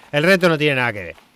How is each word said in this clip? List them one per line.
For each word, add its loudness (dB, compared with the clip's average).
El 0
resto 4
no 2
tiene 0
nada -2
que -12
ver -14